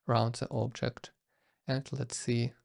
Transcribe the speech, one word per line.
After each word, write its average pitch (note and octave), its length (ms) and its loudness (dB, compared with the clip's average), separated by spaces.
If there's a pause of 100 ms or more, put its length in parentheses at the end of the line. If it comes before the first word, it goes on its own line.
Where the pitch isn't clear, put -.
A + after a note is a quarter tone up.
around A2+ 280 4
the - 140 -4
object, A#2+ 600 -2 (560)
and C3+ 260 -2
let's C3+ 240 -6
see A#2+ 360 0 (120)